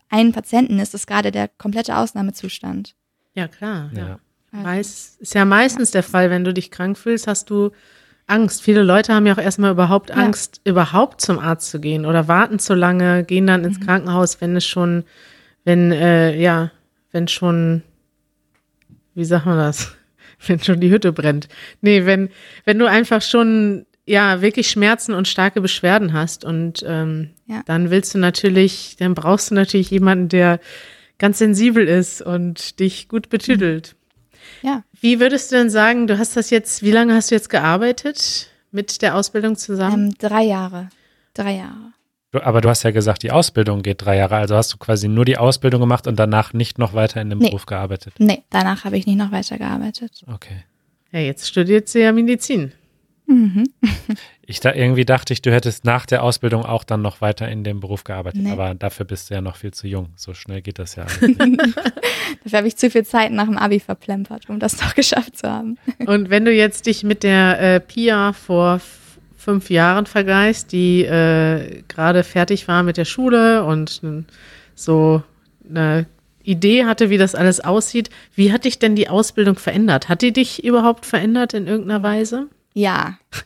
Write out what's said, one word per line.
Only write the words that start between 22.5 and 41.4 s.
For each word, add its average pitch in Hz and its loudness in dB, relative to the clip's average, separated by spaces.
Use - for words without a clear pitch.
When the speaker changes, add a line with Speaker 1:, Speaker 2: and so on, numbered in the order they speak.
Speaker 2:
wenn 214 2
du 233 4
einfach 220 2
schon 220 2
ja, 202 2
wirklich 214 0
Schmerzen 214 0
und 185 -2
starke 196 0
Beschwerden 185 0
hast 160 -4
und, 165 -6
ähm, 160 -6
Speaker 1:
Ja. 220 -10
Speaker 2:
dann 170 0
willst 190 0
du 202 0
natürlich, 185 2
dann 180 0
brauchst 165 0
du 214 0
natürlich 196 0
jemanden, 190 2
der 175 2
ganz 202 0
sensibel 220 4
ist 180 0
und 175 -6
dich 190 -4
gut 226 -6
betüdelt. 190 -2
Speaker 1:
Mhm. 262 -4
Ja. 269 -4
Speaker 2:
Wie 233 2
würdest 254 0
du 254 2
denn 240 4
sagen, 226 2
du 208 0
hast 226 -4
das 233 -2
jetzt, 220 0
wie 208 2
lange 233 4
hast 220 2
du 233 4
jetzt 214 -2
gearbeitet 214 -2
mit 202 -8
der 175 0
Ausbildung 214 -2
zusammen? 202 -2
Speaker 1:
Ähm, 202 -4
drei 214 0
Jahre. 185 -4
Drei 202 -4